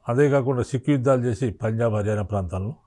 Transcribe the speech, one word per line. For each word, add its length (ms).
అదే 200
కాకుండా 340
సిక్కు 280
యుద్ధాలు 300
చేసి 300
పంజాబ్, 420
హర్యానా 280
ప్రాంతాలను 540